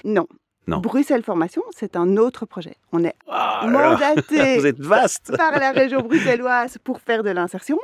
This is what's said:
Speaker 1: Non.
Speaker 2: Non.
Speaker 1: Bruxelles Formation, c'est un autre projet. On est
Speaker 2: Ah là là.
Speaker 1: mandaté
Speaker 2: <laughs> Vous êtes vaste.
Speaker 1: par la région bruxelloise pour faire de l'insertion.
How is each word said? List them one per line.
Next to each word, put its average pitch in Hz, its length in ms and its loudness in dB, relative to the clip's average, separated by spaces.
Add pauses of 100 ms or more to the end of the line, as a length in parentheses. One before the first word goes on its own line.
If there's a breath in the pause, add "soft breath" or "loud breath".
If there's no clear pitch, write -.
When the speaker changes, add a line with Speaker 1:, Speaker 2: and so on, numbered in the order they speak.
Speaker 1:
Non. 180 240 -2 (380)
Speaker 2:
Non. 165 120 -2
Speaker 1:
Bruxelles 233 460 0
Formation, 180 380 -4 (120)
c'est - 220 -10
un 180 220 2
autre 233 260 0
projet. - 320 -14 (160)
On 339 100 0
est - 120 -2 (120)
Speaker 2:
Ah 233 380 -4
là 233 80 0
là. 294 200 4
Speaker 1:
mandaté 285 680 2
Speaker 2:
<laughs> - 0 -
Vous 139 80 2
êtes 139 120 0
vaste. 202 580 0
Speaker 1:
par 311 220 0
la 269 140 0
région 269 300 2
bruxelloise 247 840 0
pour 254 160 -8
faire 226 240 -2
de 208 60 -2
l'insertion. 185 540 -4